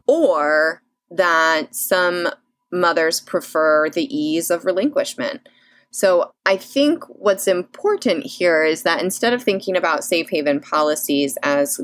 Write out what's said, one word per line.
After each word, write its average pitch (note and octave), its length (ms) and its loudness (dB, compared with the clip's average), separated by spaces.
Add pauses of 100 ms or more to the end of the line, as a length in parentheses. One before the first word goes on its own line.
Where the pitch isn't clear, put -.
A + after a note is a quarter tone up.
or E3 720 2 (300)
that E3 640 2
some F3 540 0 (460)
mothers E3 460 2
prefer D#3 720 0
the E3 140 -2 (120)
ease D#3 340 -2
of E3+ 140 -2
relinquishment. F3+ 800 -2 (440)
So F#3+ 400 2 (160)
I G3 100 4
think D4 520 0
what's G3 380 -2
important F#3+ 800 -2
here E3 400 0
is D#3+ 200 0
that E3 180 0
instead A3+ 320 -2
of A#3+ 80 -4
thinking F#3+ 340 -2
about E3 280 -2
safe E3 260 -2
haven D3 280 0
policies D3 840 -2
as C#3+ 420 0